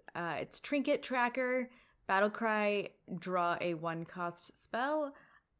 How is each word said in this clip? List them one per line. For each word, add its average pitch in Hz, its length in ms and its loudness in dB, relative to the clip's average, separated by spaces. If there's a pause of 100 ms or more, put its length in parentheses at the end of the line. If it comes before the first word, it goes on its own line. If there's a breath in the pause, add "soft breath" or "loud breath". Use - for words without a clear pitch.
(140)
uh, 170 260 -2
it's - 200 -6
Trinket 285 420 2
Tracker, 254 680 0 (380 soft breath)
Battle 202 240 4
Cry, 214 600 2 (280)
draw 175 420 2
a 175 140 0
one 165 300 -4
cost 170 520 -8
spell. 285 580 -2 (460 soft breath)